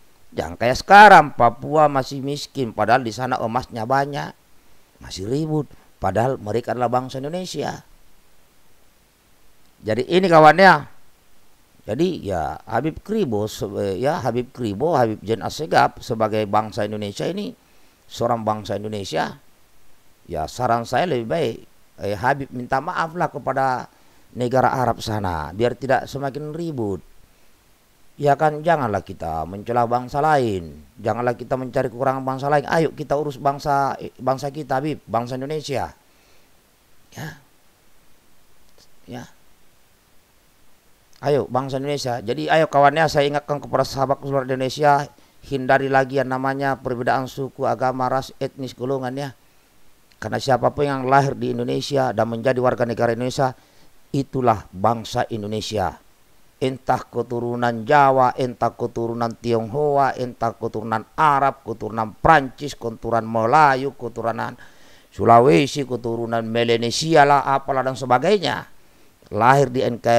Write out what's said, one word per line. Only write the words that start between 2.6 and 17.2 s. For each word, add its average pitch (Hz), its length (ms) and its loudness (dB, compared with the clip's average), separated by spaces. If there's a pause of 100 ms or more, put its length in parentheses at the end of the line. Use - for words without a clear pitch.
padahal 107 320 2
di 117 80 -6
sana 123 320 -4
emasnya 117 400 -6
banyak. 143 640 -4 (560)
Masih 90 260 -10
ribut, 151 400 -2 (320)
padahal 110 400 0
mereka 107 320 -4
adalah 123 160 -2
bangsa 127 320 -4
Indonesia. 151 640 -8 (2000)
Jadi 107 240 -2
ini 131 220 2
kawannya. 160 640 8 (880)
Jadi 151 400 -2
ya 80 400 -4
Habib 143 400 -4
Kribo 143 400 -2
se-, 110 240 -8 (160)
eh, 98 160 -4
ya 143 160 0
Habib 123 380 -4
Kribo, 123 420 -2
Habib 117 240 2
Zain 107 240 -4
Assegaf 131 560 0
sebagai 110 480 -2
bangsa 107 400 -2
Indonesia 107 400 -6